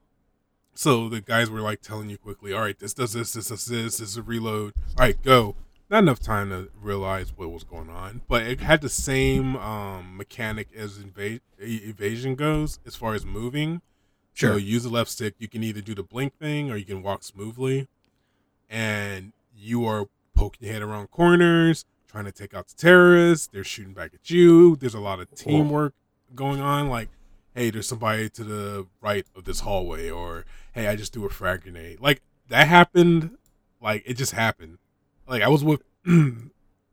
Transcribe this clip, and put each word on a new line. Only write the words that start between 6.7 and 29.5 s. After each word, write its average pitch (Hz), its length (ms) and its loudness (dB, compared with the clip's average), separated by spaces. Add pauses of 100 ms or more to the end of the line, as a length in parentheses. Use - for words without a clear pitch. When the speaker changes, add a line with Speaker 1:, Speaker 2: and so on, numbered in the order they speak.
Speaker 1:
realize 95 560 -6
what 87 160 -12
was 82 120 -16
going 82 260 -16
on, 92 360 -14
but 120 200 0
it 123 140 -6
had 156 200 4
the 143 80 -8
same, 135 680 0
um, 98 600 -10
mechanic 107 580 -10
as 104 240 -14
Inva-, 104 420 -12 (200)
E-, 113 240 -8
Evasion 113 500 -6
goes 151 520 -4
as - 100 -18
far 113 160 -6
as 104 140 -6
moving. 135 560 -6 (500)
Speaker 2:
Sure. 123 200 0
Speaker 1:
So 104 40 0
use 107 280 -2
the 127 40 -8
left 117 220 -2
stick. 104 280 -8
You 110 100 -14
can 110 140 -8
either 107 200 -6
do 107 120 -10
the 98 80 -12
blink 127 360 -8
thing 147 320 -6
or 107 80 -6
you 98 80 -12
can 95 160 -10
walk 95 200 -6
smoothly. 131 680 -6 (840)
And 104 640 -6 (200)
you 113 300 -4
are 107 240 -2 (260)
poking - 320 0
your 104 60 -8
head 107 100 -8
around 104 280 -10
corners, 170 760 4 (240)
trying 104 160 -12
to 98 80 -12
take - 220 -16
out 92 140 -12
the - 60 -20
terrorists. 175 720 8
They're 98 160 -10
shooting 95 300 -12
back 87 220 -14
at - 160 -16
you. 170 460 10
There's 127 180 -4
a 110 60 -8
lot 98 200 -6
of 90 80 -12
Speaker 2:
Cool. - 80 -20
Speaker 1:
teamwork 147 580 0 (400)
going 139 280 -4
on. 143 260 0
Like, 117 220 -6 (440)
"Hey, 120 160 -2
there's 107 180 -8
somebody 110 420 -4
to 117 140 -16
the 101 420 -10 (140)
right 104 260 -4 (100)
of 92 80 -20
this 92 160 -6